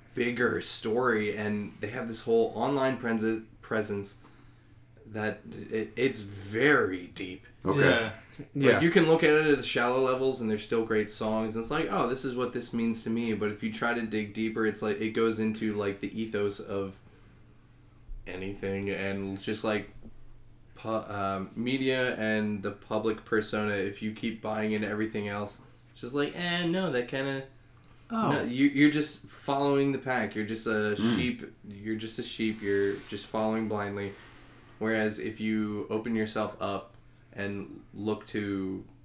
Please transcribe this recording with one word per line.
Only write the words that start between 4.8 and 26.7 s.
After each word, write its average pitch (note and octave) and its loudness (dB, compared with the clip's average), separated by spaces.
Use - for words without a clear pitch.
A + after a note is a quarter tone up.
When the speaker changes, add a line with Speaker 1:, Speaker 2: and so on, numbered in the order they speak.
Speaker 1:
that G#2+ -2
it, A2 -2
it's B2+ 0
very G2+ 2
deep. F#2 -10
Speaker 2:
Okay. G2+ 4
Speaker 3:
Yeah. A2+ 4
Speaker 4:
Yeah. C3+ 8
Speaker 1:
Like, G2+ 6
you E3+ 6
can F3 8
look D#3+ 6
at D#3 8
it D#3 6
at C#3+ 8
the B2 -4
shallow B2 2
levels, C3 2
and A2 0
they're G#2+ 0
still A2+ 0
great G#2+ 2
songs, A2 -2
and A2+ -2
it's A2 -6
like, D#3 0
"Oh, C#3 2
this B2+ -2
is C3 -2
what B2 -2
this A#2 -6
means A#2 0
to A#2 -2
me," A2+ 0
but G#2 -2
if - -10
you A2+ -2
try A#2 0
to A#2+ -2
dig G#2+ -2
deeper, A2 0
it's G#2 -2
like, G#2+ 0
it A2 0
goes A2+ 2
into, A2 0
like, G2+ -2
the G2+ -6
ethos G#2 -2
of G2 -6
anything, G2 -4
and G2 -4
just, G#2+ -4
like, G#2+ -2
pu-, - -10
um, G2 -2
media C3 0
and G#2+ 0
the G2+ -2
public G#2+ -2
persona, G#2+ 0
if G2+ -2
you G#2+ -2
keep A2 -6
buying G#2+ 0
into G#2+ 0
everything G#2+ -2
else, G#2 -6
it's - -20
just A#2+ -8
like, D3 0
"Eh, F3 -2
no, F3+ 2